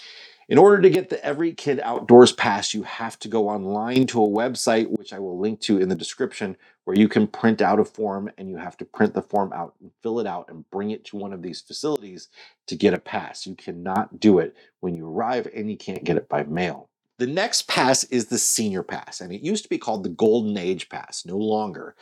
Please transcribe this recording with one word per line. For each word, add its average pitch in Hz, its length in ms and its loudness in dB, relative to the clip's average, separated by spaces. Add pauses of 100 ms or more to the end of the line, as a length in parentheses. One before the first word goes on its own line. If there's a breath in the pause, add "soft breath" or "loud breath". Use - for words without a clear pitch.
(480 loud breath)
In 131 120 6
order 196 220 8
to 185 100 10
get 160 180 0
the - 160 -6
Every 151 280 -2
Kid 139 260 -4
Outdoors 120 520 8
Pass, 104 420 -2
you 107 100 -6
have - 360 -10
to - 80 -12
go 104 220 -2
online 107 580 -2
to 117 160 0
a 107 40 6
website, 113 600 0
which - 220 -6
I 95 80 -12
will 90 200 -8
link 107 220 -4
to 101 180 2
in 92 100 2
the 92 60 0
description, 101 600 -6 (300 soft breath)
where 98 120 0
you 107 100 8
can 107 200 2
print 110 340 0
out 101 180 4
a 101 60 2
form, 101 520 -6
and 95 120 -14
you 90 80 -10
have 87 200 -14
to - 80 -14
print - 300 -2
the 95 60 -2
form 98 320 -2
out 85 280 -10
and 95 100 -20 (120)
fill 117 160 -4
it 107 80 -4
out 87 220 -10
and 80 200 -20
bring 101 220 -6
it 110 140 -10
to 104 120 -14
one 98 160 -10
of 90 80 -14
these 87 200 -12
facilities 104 680 -8 (380 loud breath)
to - 80 -10
get 180 180 2
a 151 60 -2
pass. - 480 -10
You 95 80 -12
cannot 92 640 -6
do 104 180 6
it 82 180 0 (260 soft breath)
when 87 140 -6
you 80 120 -12
arrive, 113 480 -4
and 107 140 -8
you 101 80 -10
can't - 260 -12
get 82 140 0
it - 120 -6
by 73 140 -2
mail. 80 460 -6 (300)
The 123 80 -2
next 190 400 -2
pass 135 380 2
is 120 220 -2
the 117 120 -2
Senior 101 420 -2
Pass, - 400 -12
and 90 100 -14
it 101 100 -10
used 208 220 -4
to - 60 -20
be 170 80 -2
called 107 260 -6
the 101 60 -6
Golden 107 480 2
Age 90 320 -4
Pass. - 380 -14
No 90 100 -6
longer. 107 640 -4